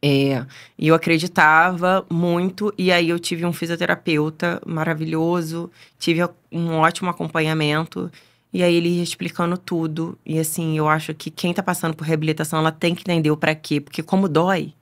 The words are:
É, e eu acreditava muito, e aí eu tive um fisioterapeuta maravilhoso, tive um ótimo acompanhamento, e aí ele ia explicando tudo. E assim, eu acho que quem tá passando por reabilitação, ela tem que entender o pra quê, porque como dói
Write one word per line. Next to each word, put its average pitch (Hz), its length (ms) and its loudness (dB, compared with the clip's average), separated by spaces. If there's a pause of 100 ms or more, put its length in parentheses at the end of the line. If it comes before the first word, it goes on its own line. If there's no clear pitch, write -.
É, 139 440 2 (320)
e 151 100 0
eu 160 60 8
acreditava 170 1160 4
muito, 175 680 0
e 180 120 2
aí 175 200 4
eu 170 80 0
tive 170 260 -6
um 175 80 0
fisioterapeuta 170 1120 -2
maravilhoso, 165 1040 -2 (280)
tive 170 280 0 (240)
um 170 260 -2
ótimo 175 340 2
acompanhamento, 160 1000 -2 (400)
e 180 120 -2
aí 175 120 4
ele 170 140 2
ia 175 140 0
explicando 175 560 -4
tudo. 165 680 -4
E 160 140 -2
assim, 160 400 -2
eu 151 100 2
acho 156 240 0
que 156 180 -10
quem 175 220 -4
tá 175 100 -4
passando 170 320 -2
por 156 120 -8
reabilitação, 156 540 -2
ela 160 120 2
tem 170 220 0
que - 80 -14
entender 165 280 2
o 151 60 2
pra 156 180 0
quê, 151 240 -4
porque 147 240 -8
como 190 240 2
dói 160 560 0